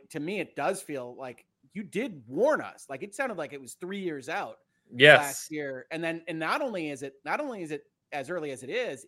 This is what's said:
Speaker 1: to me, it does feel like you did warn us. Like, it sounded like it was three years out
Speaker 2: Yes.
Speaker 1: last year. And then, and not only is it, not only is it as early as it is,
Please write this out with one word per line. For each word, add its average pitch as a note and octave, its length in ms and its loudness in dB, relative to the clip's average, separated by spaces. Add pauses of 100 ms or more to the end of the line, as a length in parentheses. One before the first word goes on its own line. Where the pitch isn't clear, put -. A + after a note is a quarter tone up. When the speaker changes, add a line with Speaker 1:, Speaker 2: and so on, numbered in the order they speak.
(120)
Speaker 1:
to D#3 80 -6
me, F#3 200 -2
it - 160 -6
does E3+ 280 -2
feel B2 340 -8
like B2+ 280 -12 (280)
you G3+ 100 -8
did F#3+ 440 -6
warn G#3 340 2
us. G2+ 280 -12
Like, C3+ 140 -8
it G3+ 120 -12
sounded B3 240 -4
like C#3+ 140 -6
it C#3+ 60 -12
was B2 140 -14
three F#3+ 260 -8
years D#3 300 -6
out D#3+ 300 -6 (360)
Speaker 2:
Yes. C#3+ 240 12
Speaker 1:
last C#3+ 320 -2
year. C#3 380 -6
And E3 140 -4
then, E3 240 -2
and E3 100 -6
not F3+ 240 0
only F#3 300 -2
is C3+ 100 -8
it, C#3 140 -8 (100)
not G3 160 -2
only A#3+ 220 -6
is D3+ 80 -8
it D3 140 -6 (260)
as C#3 180 -6
early D#3 220 -4
as B2 100 -8
it B2+ 80 -10
is, G3 380 -4